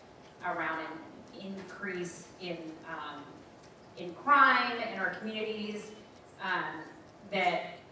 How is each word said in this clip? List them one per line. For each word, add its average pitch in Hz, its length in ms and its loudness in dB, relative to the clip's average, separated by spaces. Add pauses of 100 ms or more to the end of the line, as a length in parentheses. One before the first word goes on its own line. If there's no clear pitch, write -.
(460)
around 160 340 0
an - 600 -10
increase 190 840 -4 (140)
in, 175 160 -2 (320)
um, 151 320 -6 (760)
in 175 160 -6
crime 254 640 8 (160)
in 190 60 -4
our - 160 2
communities, 214 760 -4 (520)
um, 160 380 0 (500)
that, 180 460 4 (140)